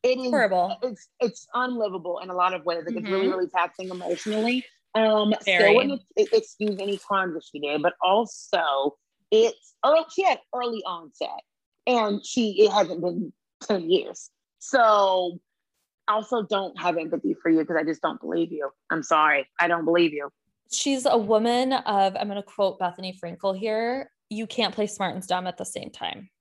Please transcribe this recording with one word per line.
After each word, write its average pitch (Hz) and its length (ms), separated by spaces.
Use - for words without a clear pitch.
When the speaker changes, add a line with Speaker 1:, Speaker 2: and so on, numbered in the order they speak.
Speaker 1:
It 254 140
is 254 120
Speaker 2:
Horrible. 190 520
Speaker 1:
it's, 247 260
it's - 340
unlivable 208 640
in 185 100
a 180 40
lot 180 200
of 165 100
ways. 170 220
Like, 226 100
it's 214 120
really, 190 180
Speaker 2:
Mm-hmm. 185 40
Speaker 1:
really 185 180
taxing 180 400
emotionally. 214 760
Um, 214 460
so - 40
Speaker 2:
Very. 202 320
Speaker 1:
when 277 160
it, 269 80
it, 208 160
excuse 214 480
any 196 180
crimes 190 360
that 160 100
she - 160
did, 147 220
but 170 200
also 170 960
it's, - 520
oh, 311 220
she 370 80
had 349 180
early 240 320
onset, 170 540
and 214 380
she, 208 380
it 208 100
hasn't 185 300
been 175 300
ten 175 280
years. - 400
So 196 800
also 220 380
don't 196 360
have 170 160
empathy 160 460
for 175 80
you 160 140
'cause 160 140
I 156 60
just 156 160
don't 156 200
believe 170 320
you. 147 180
I'm 160 120
sorry. 151 440
I 175 80
don't 170 160
believe 170 300
you. 143 160
Speaker 2:
She's 269 340
a 240 120
woman 233 560
of, 196 420
I'm 208 120
gonna 202 140
quote - 360
Bethany 185 440
Frankel 180 360
here, 226 520
"You 214 160
can't 208 280
play 214 120
smart 190 280
and 185 120
dumb 180 200
at 180 120
the 190 80
same - 240
time." 196 400